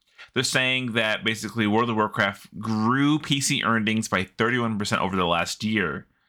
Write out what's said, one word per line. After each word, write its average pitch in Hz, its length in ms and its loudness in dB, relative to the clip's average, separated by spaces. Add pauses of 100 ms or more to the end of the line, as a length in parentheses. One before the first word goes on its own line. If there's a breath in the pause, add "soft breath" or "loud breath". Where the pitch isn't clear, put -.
(340 loud breath)
They're 131 100 0
saying 127 480 0
that 110 320 0
basically 107 420 -2
World 113 240 4
of 110 60 0
Warcraft 104 640 -2
grew 117 600 2
P 139 220 -2
C 135 240 -2
earnings 110 440 0
by 95 160 0
thirty-one 117 540 -2
percent 104 240 -2
over 95 140 0
the 90 100 2
last 85 380 0
year, 95 420 -2 (220)